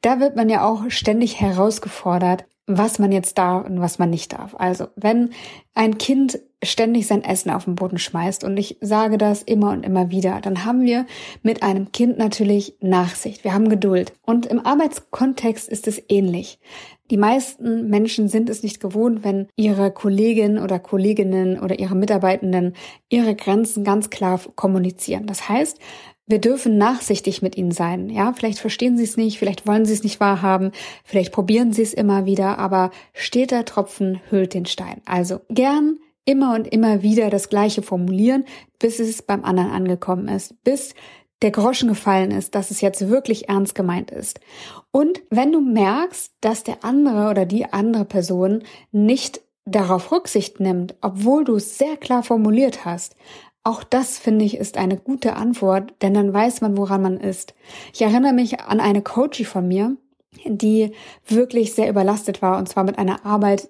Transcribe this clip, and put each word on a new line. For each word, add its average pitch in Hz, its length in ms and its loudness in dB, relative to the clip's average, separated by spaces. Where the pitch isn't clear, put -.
Da 247 180 2
wird 277 160 2
man 226 140 2
ja 202 200 2
auch 220 220 -2
ständig 226 500 0
herausgefordert, 185 1040 0
was 202 320 0
man 202 140 4
jetzt 190 260 0
darf 185 280 2
und 180 140 -4
was 175 180 -2
man 175 120 2
nicht 165 220 -4
darf. - 240 -14
Also 180 380 -2
wenn 226 360 0
ein 220 240 2
Kind 269 400 0
ständig 226 460 0
sein 202 160 2
Essen 190 260 -2
auf - 140 -4
den 180 100 -2
Boden 180 240 -4
schmeißt, 170 460 -4
und 196 120 -2
ich 202 240 -4
sage 214 380 2
das 208 240 0
immer 208 280 2
und - 140 -6
immer 185 260 0
wieder, 185 300 -2
dann 190 240 -4
haben 247 180 2
wir 240 240 2
mit 226 220 0
einem 196 260 -2
Kind 240 280 0
natürlich 208 600 0
Nachsicht. 185 640 -2
Wir 190 100 -2
haben 214 160 4
Geduld. 190 440 2
Und 233 220 0
im 240 180 -2
Arbeitskontext 262 1040 0
ist 220 200 -6
es 214 200 -4
ähnlich. 185 520 0
Die 226 60 2
meisten 226 760 0
Menschen 214 380 2
sind 226 200 0
es 214 140 -6
nicht 208 160 -6
gewohnt, 214 460 -2
wenn 196 320 -2
ihre 196 340 2
Kollegin 214 680 2
oder 190 180 -2
Kolleginnen 190 800 0
oder 185 220 -4
ihre 190 160 -2
Mitarbeitenden 185 800 0
ihre 233 260 2
Grenzen 214 480 0
ganz 202 260 0
klar 185 280 -2
f-, - 180 -8
kommunizieren. 190 720 -2
Das 202 220 -8
heißt, 269 300 -2
wir 214 100 4
dürfen 226 400 2
nachsichtig 208 640 0
mit 185 160 -4
ihnen 175 140 0
sein. 180 360 -4
Ja, 220 240 0
vielleicht 220 280 -4
verstehen 240 360 0
sie 233 60 2
es 220 140 -2
nicht, 220 240 -2
vielleicht 196 260 -2
wollen 214 180 4
sie 220 80 2
es 214 120 -2
nicht 202 160 -2
wahrhaben, 190 500 2
vielleicht 185 280 -2
probieren 220 400 2
sie 214 100 2
es 214 100 -2
immer 196 320 2
wieder, 196 340 0
aber 185 340 0
steter 247 520 0
Tropfen 190 560 -4
höhlt 190 240 0
den 180 100 -4
Stein. - 400 -10
Also 180 360 -2
gern 294 480 2
immer 269 300 2
und 220 140 -2
immer 220 340 2
wieder 214 260 4
das 202 200 -2
Gleiche 208 340 0
formulieren, 196 600 0
bis 226 220 0
es 226 220 -4
beim 202 220 -4
anderen 185 280 0
angekommen 185 560 -4
ist, - 340 -8
bis 277 320 -2
der 208 80 4
Groschen 233 380 2
gefallen 196 420 2
ist, 196 240 -4
dass 196 160 -4
es 202 100 -6
jetzt 196 280 0
wirklich 233 400 0
ernst 196 260 0
gemeint 180 380 -4
ist. - 260 -10
Und 311 360 2
wenn 254 220 2
du 320 100 4
merkst, 240 800 0
dass 220 220 -2
der - 220 -10
andere 240 460 2
oder 190 160 2
die 202 260 -2
andere 214 320 0
Person 190 580 0
nicht 214 480 2
darauf 185 480 0
Rücksicht 320 480 -2
nimmt, 180 400 -2
obwohl 214 440 2
du 233 120 2
es - 220 -6
sehr 294 180 0
klar 247 260 0
formuliert 233 600 2
hast, 170 320 -8
auch 220 200 -2
das, 254 340 -2
finde 214 260 2
ich, 208 120 0
ist 208 200 -8
eine 190 200 0
gute 254 400 -4
Antwort, 208 640 0
denn 196 120 2
dann 202 180 4
weiß 226 300 0
man, 208 140 0
woran 196 240 0
man 185 200 0
ist. - 340 -8
Ich - 100 -2
erinnere 247 300 4
mich 247 280 0
an 214 200 0
eine 202 220 2
Coachie 247 420 -2
von 180 240 -4
mir, 208 280 0
die 214 460 2
wirklich 233 440 2
sehr 214 160 0
überlastet 202 540 0
war, 190 160 2
und 185 100 -4
zwar 196 140 -2
mit 190 160 -2
einer 190 260 -2
Arbeit, 202 460 0